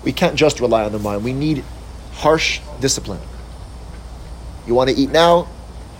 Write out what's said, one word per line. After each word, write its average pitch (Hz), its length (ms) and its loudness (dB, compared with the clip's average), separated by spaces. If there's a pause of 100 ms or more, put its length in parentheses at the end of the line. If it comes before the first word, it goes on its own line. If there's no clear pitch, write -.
we 131 80 -2
can't 170 240 2
just 147 240 4
rely 113 240 4
on 104 80 -2
the 104 80 -4
mind. 104 240 -2
We 123 100 -2
need 143 300 0 (500)
harsh - 460 2 (220)
discipline. 113 400 -2 (1400)
You 110 80 0
want 127 160 6
to 131 60 4
eat 139 160 2
now? 170 360 6 (520)